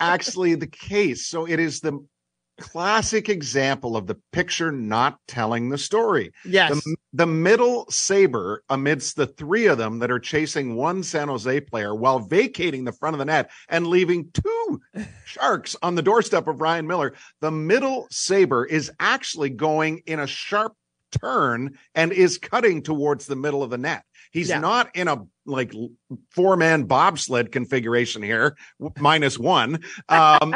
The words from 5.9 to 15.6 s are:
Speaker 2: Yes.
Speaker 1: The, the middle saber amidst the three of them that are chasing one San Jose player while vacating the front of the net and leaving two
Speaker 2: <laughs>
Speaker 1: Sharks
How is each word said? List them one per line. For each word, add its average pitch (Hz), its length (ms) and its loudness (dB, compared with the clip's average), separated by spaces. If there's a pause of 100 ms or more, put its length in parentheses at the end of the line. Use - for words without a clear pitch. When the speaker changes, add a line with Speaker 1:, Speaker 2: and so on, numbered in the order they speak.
Speaker 2:
Yes. 180 280 4 (120)
Speaker 1:
The, 156 120 -6 (180)
the 170 120 2
middle 214 640 2
saber 120 760 2
amidst 135 480 -2
the 143 100 0
three 190 400 0
of 151 120 4
them 113 220 -4
that 123 100 -2
are 123 80 0
chasing 143 580 -4
one 170 260 -2
San 151 260 -4
Jose 127 340 -2
player 107 320 -6
while 127 240 2
vacating 156 680 -2
the 117 80 -6
front 156 220 -4
of 147 40 -6
the 139 60 -2
net 147 260 0 (180)
and 170 180 0
leaving 175 460 2
two 453 480 -4 (140)
Speaker 2:
<laughs> 214 120 -12 (180)
Speaker 1:
Sharks - 580 -4